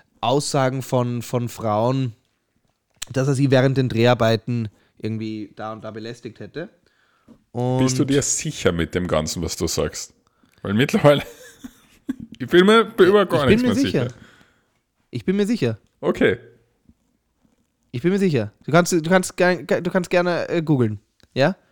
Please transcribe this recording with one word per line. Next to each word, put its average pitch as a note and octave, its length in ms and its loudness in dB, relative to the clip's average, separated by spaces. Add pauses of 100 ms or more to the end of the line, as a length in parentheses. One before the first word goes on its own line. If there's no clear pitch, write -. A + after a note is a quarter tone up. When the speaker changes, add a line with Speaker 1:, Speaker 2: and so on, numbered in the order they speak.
(200)
Speaker 1:
Aussagen C3+ 600 0
von, A#2+ 400 -2
von A#2+ 260 -6
Frauen, A#2 640 -2 (1000)
dass - 160 0
er C#3+ 60 0
sie C3+ 180 2
während C3+ 260 4
den C3 100 0
Dreharbeiten A2+ 800 0 (300)
irgendwie A2 580 -8
da A2 160 -10
und A2 120 -16
da A2 60 -14
belästigt A2+ 500 -16
hätte. - 280 -12 (840)
Und B2+ 320 -2
Speaker 2:
Bist C3 140 0
du C#3 60 0
dir C3+ 180 2
sicher - 500 -4
mit E2 220 -4
dem F2+ 140 -2
Ganzen, D#2 340 -2
was D#2 140 -6
du E2+ 100 -2
sagst? - 460 -6 (500)
Weil G2 120 -4
mittlerweile, C#3+ 480 4 (560)
<laughs> - 600 -14
ich B2+ 100 -10
bin F3+ 180 6
mir, A3 180 6
bin F#3+ 240 4
über G3+ 180 6
gar D3+ 220 0
Speaker 1:
Ich G#3 80 6
bin A#3 40 0
Speaker 2:
nichts - 20 0
Speaker 1:
mir B3+ 60 0
Speaker 2:
mehr G3+ 60 2 (180)
Speaker 1:
sicher. C#3 180 0
Speaker 2:
sicher. - 40 -14 (960)
Speaker 1:
Ich B2 140 -10
bin F#3+ 120 0
mir G3+ 100 0
sicher. B2+ 320 -2 (220)
Speaker 2:
Okay. C#3+ 380 0 (1500)
Speaker 1:
Ich B2 100 -8
bin E3+ 80 0
mir G3 80 0
sicher. C#3+ 340 0 (120)
Du B2+ 80 -4
kannst, E3+ 200 2
du E3+ 100 0
kannst, F#3 340 0
ger-, F3+ 260 2
du F3 280 -4
kannst F3+ 200 -2
gerne, F3 380 0
äh, E3 140 -2
googeln. B2 360 0 (360)
Ja? D3 220 2 (160)